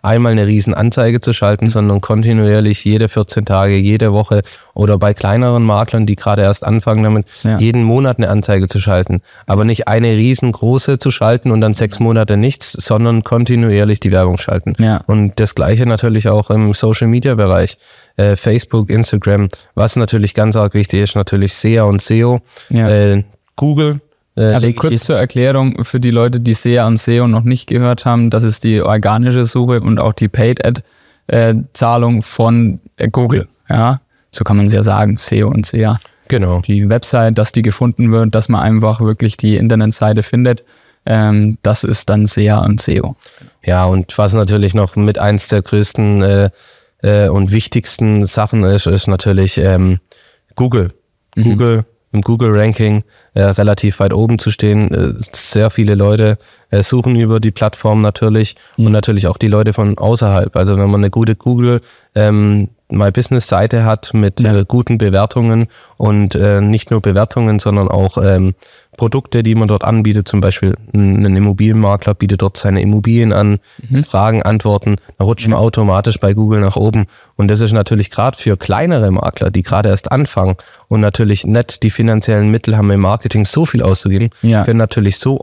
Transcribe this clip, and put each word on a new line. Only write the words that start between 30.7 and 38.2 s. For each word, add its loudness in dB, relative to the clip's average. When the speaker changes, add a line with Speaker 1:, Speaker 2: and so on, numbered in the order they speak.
Speaker 2:
äh, 0
Zahlung 0
von, 0
äh, -2
Google. -2
Ja, 0
so -4
kann 2
man 2
es 2
ja 2
sagen, 0
seo -2
und -2
sea. -2
Speaker 1:
Genau. 0
Speaker 2:
Die 0
Website, 0
dass -2
die 0
gefunden 0
wird, 2